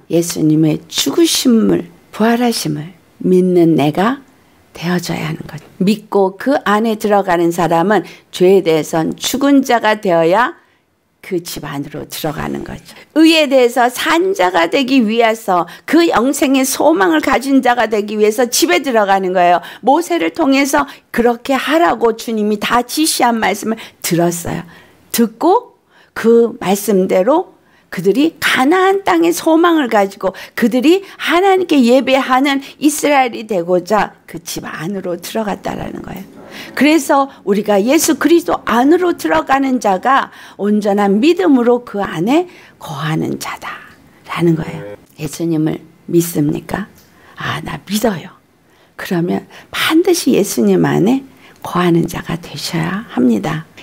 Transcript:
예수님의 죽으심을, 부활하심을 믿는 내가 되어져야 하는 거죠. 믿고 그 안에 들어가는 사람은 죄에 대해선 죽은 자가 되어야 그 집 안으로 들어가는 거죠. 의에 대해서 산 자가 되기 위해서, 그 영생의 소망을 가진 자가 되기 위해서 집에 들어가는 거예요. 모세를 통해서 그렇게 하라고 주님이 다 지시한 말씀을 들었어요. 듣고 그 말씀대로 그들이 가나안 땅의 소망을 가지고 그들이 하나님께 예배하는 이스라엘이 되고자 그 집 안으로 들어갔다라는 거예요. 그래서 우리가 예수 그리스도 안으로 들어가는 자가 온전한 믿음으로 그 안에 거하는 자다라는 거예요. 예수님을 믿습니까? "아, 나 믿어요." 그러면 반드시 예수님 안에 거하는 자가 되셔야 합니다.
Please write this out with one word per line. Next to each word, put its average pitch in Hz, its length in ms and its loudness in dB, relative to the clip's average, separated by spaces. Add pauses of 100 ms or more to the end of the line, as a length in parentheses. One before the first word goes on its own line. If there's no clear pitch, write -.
(120)
예수님의 160 760 0
죽으심을, 226 1000 0 (220)
부활하심을 214 840 -2 (260)
믿는 180 560 4
내가 175 460 0 (520)
되어져야 175 540 -6
하는 156 200 -8
거죠. - 160 -16 (140)
믿고 196 600 0
그 269 260 0
안에 214 320 0
들어가는 190 560 0
사람은 170 520 0 (280)
죄에 185 300 4
대해선 160 540 0
죽은 277 480 2
자가 220 380 0
되어야 185 540 2 (680)
그 175 200 -6
집 170 220 -12
안으로 147 460 -10
들어가는 151 560 -8
거죠. - 180 -14 (320)
의에 320 320 4
대해서 247 400 2
산 330 460 0
자가 359 360 0
되기 262 380 2
위해서, 220 580 0 (200)
그 339 240 2
영생의 269 560 0
소망을 320 560 2
가진 269 400 2
자가 240 260 0
되기 214 320 -2
위해서 214 280 2
집에 320 340 0
들어가는 196 500 0
거예요. 175 300 2 (180)
모세를 330 520 0
통해서 277 540 0 (260)
그렇게 240 420 0
하라고 254 640 0
주님이 214 420 -2
다 233 220 0
지시한 247 580 -2
말씀을 214 380 -4 (240)
들었어요. 170 640 -2 (500)
듣고 339 600 0 (380)
그 233 460 2
말씀대로 202 920 0 (340)
그들이 202 520 0
가나안 370 640 2
땅의 339 280 2
소망을 320 560 2
가지고 196 460 -2 (220)
그들이 254 480 2 (120)
하나님께 349 680 2
예배하는 262 800 2 (180)
이스라엘이 262 680 0
되고자 180 680 -2 (120)
그 165 180 -16
집 - 220 -12
안으로 180 520 -8
들어갔다라는 - 840 -8
거예요. - 220 -14 (520)
그래서 277 540 2 (140)
우리가 202 400 0
예수 302 340 2
그리스도 320 480 2
안으로 330 520 2
들어가는 277 640 0
자가 214 520 0 (260)
온전한 202 640 0
믿음으로 254 640 2
그 202 160 -8
안에 220 460 0 (320)
거하는 151 600 -6
자다라는 - 1160 -6
거예요. 104 400 -10 (240)
예수님을 156 600 -4 (280)
믿습니까? 170 800 -2 (480)
"아, 143 260 -8
나 156 260 -12
믿어요." 208 420 -4 (640)
그러면 185 520 -4 (240)
반드시 339 600 0
예수님 190 540 2
안에 185 380 2 (380)
거하는 175 460 0
자가 - 340 -8
되셔야 170 680 -8
합니다. 202 560 -2 (180)